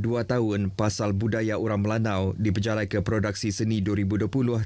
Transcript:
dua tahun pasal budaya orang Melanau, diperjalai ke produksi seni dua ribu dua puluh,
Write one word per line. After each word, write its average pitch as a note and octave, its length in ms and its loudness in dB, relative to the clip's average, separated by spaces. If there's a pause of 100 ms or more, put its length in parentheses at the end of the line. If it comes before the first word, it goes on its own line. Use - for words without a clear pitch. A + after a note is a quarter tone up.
dua A#2+ 260 -2
tahun G#2 460 0
pasal G#2 420 0
budaya A2 400 0
orang G2+ 300 0
Melanau, G#2 500 0
diperjalai G#2+ 540 0
ke G#2+ 100 0
produksi G#2 540 0
seni A2 260 0
dua G#2 160 0
ribu G2+ 240 0
dua G#2+ 80 0
puluh, A#2+ 380 0